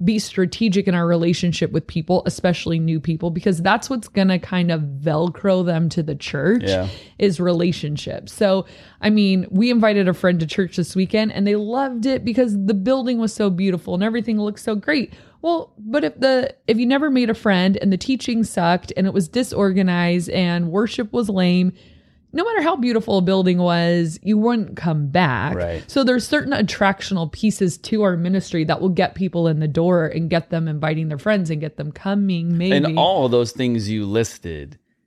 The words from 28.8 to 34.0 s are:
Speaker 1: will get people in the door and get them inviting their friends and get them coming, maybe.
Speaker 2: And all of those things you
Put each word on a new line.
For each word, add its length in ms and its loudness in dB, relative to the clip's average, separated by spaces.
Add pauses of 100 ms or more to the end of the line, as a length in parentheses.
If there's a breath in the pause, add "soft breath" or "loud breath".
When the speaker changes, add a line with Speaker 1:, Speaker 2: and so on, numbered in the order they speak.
Speaker 1:
will 80 2
get 240 0
people 340 -2
in 120 0
the 80 -2
door 380 2
and 220 -4
get 220 -2
them 180 -2
inviting 400 -4
their 80 -6
friends 320 0
and 140 -4
get 160 -10
them 140 -8
coming, 680 0
maybe. 180 2
Speaker 2:
And 220 2
all 260 2
of 60 0
those 220 2
things 360 -2
you 160 -2